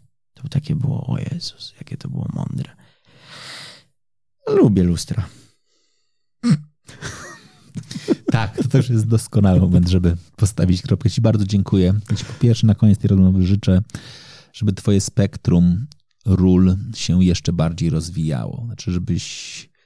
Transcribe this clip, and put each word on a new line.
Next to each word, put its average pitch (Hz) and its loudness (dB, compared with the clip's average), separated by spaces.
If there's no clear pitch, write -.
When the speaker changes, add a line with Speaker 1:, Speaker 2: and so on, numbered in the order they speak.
Speaker 1:
To - -16
takie - -4
było, 135 -4
o - -4
Jezus, - -12
jakie - -16
to - -14
było - -8
mądre. - -8
Lubię 320 4
lustra. - -4
Speaker 2:
Tak, 110 -2
to 139 -2
też 160 0
jest 110 0
doskonały 101 2
moment, 90 4
żeby 90 2
postawić 92 0
kropkę. - 0
Ci - -4
bardzo 110 2
dziękuję. 95 2
Ja 107 -2
ci - -8
po - -14
pierwsze 117 2
na 104 6
koniec 104 4
tej 98 0
rozmowy 95 4
życzę, 95 2
żeby 104 -2
twoje 101 0
spektrum 90 0
ról 92 4
się 90 0
jeszcze 87 0
bardziej 82 -2
rozwijało. 78 -6
Znaczy, 104 -8
żebyś - -8